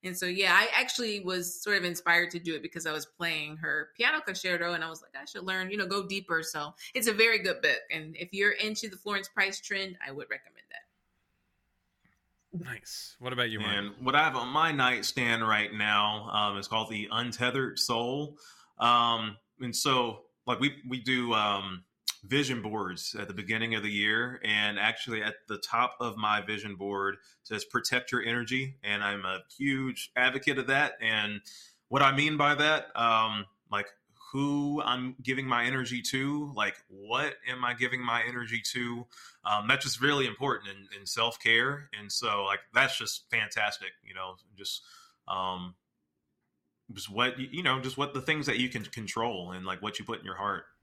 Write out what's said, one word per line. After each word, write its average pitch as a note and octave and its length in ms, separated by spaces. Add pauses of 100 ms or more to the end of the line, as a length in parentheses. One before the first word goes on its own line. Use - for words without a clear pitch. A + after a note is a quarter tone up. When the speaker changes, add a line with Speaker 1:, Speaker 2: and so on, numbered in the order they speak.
Speaker 1:
And F#3 140
so, F#3 80
yeah, F3+ 300
I G#3 200
actually A#3 460
was F3+ 420
sort G#3 140
of F3+ 80
inspired E3+ 460
to F3 80
do E3 160
it C#3 80
because E3 240
I D#3 60
was D3+ 120
playing D#3 540
her D3+ 400
piano D4+ 240
concerto F3 500
and E3 100
I E3 60
was D#3+ 140
like, - 180
"I C#3+ 60
should F#3 180
learn, F#3 260
you G#3 60
know, G3 100
go F#3+ 200
deeper." F3+ 360
So D3+ 320 (200)
it's A3+ 120
a A3+ 60
very A3 260
good F#3 220
book. C3+ 200 (100)
And D#3 260
if F3 160
you're G3+ 200
into G#3+ 360
the F#3+ 80
Florence G3 320
Price G3 320
trend, F#3+ 440
I C#3 60
would C#3 200
recommend - 260 (140)
that. - 80 (1800)
Speaker 2:
Nice. - 640
What B2+ 140
about B2 160
you, A2 120
Mark? G#2+ 140
Speaker 3:
And G2+ 180 (120)
what C3 100
I D3 100
have C#3 120
on B2 120
my D#3 240
nightstand A#2+ 760
right G#2+ 260
now, G#2+ 580
um, G#2 280
is G2 100
called A2 220
The G#2 200
Untethered B2 680
Soul. C3 580 (420)
Um, A#2 600 (220)
and B2 140
so, B2 500 (220)
like, A#2 140
we, C#3+ 140 (120)
we B2+ 140
do, A#2+ 320
um, G2 520 (400)
vision B2+ 380
boards G2+ 560
at G2+ 80
the G2+ 80
beginning A2 400
of G#2+ 80
the G#2 80
year. G#2+ 540
And G#2 340
actually A2 440
at G#2+ 120 (140)
the G#2 100
top B2 400
of A#2 200
my G#2+ 240
vision G2+ 340
board G2 400 (260)
says, G#2+ 220
"Protect - 480
your B2 100
energy." A#2+ 640
And G#2 180
I'm G2+ 220
a F#2+ 160 (160)
huge C3+ 580
advocate C3 440
of B2+ 80
that. C#3 340
And G#2+ 400 (480)
what C#3 140
I C#3 120
mean D3+ 220
by D3 180
that, D3+ 400
um, A2 520 (240)
like, G2+ 160 (440)
who C#3+ 520
I'm B2+ 400
giving C3 240
my A#2+ 180
energy B2 360
to, C#3+ 540
like, G#2 220 (120)
what A#2 460 (160)
am B2+ 160
I A#2+ 80
giving B2 280
my A#2 240
energy A#2 360 (100)
to? A#2+ 340 (380)
Um, G#2 240
that's C3+ 160
just B2 160
really C#3 260
important A2 440
in, G2 300
in G2 40
self-care. A#2+ 960
And G#2 120
so, G#2 340
like, G2 160 (120)
that's C3 240
just - 340
fantastic, G#2 600 (120)
you G2 120
know, F#2 220 (200)
just, - 280 (440)
um, F#2 460 (1200)
just F#2 160
what, B2 260
y-, C3 140
you F3 120
know, C3+ 180
just B2+ 180
what C#3 160
the C3 80
things D3+ 240
that A#2+ 120
you B2 120
can A2+ 140
control G#2 680
and, F#2 140
like, F#2 160
what G#2+ 160
you G2+ 80
put A2+ 140
in G#2+ 40
your F#2+ 120
heart. G2 280 (180)